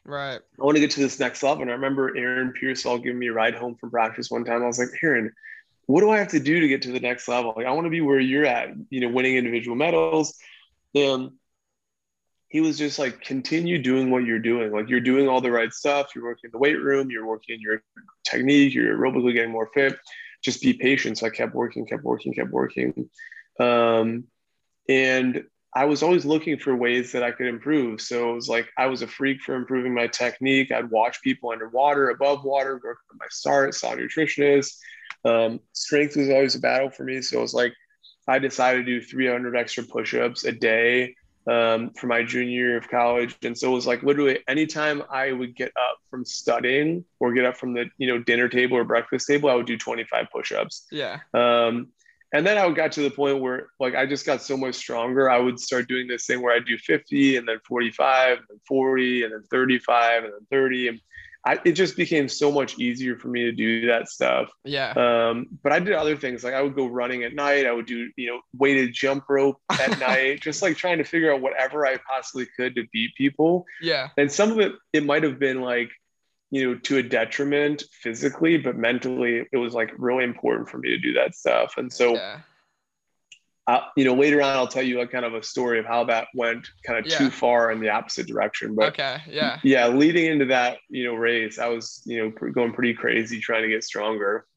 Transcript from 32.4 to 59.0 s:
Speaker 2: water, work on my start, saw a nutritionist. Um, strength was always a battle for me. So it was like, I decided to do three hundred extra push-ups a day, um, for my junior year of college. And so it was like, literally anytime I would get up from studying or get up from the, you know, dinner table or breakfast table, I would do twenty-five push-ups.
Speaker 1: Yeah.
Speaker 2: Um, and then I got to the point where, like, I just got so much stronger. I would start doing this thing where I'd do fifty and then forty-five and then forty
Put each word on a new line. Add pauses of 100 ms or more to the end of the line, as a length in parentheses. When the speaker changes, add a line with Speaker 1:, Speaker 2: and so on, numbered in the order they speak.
Speaker 2:
water,
work (140)
on
my
start,
saw
a
nutritionist. (480)
Um, (140)
strength
was
always
a
battle
for
me.
So
it
was
like, (520)
I
decided
to
do
three
hundred
extra
push-ups
a
day, (320)
um,
for
my
junior
year
of
college.
And
so
it
was
like,
literally
anytime
I
would
get
up (120)
from
studying (160)
or
get
up
from
the,
you
know,
dinner
table
or
breakfast
table,
I
would
do
twenty-five
push-ups.
Speaker 1:
Yeah. (140)
Speaker 2:
Um, (460)
and
then
I
got
to
the
point
where, (120)
like,
I
just
got
so
much
stronger.
I
would
start
doing
this
thing
where
I'd
do
fifty
and
then
forty-five
and
then
forty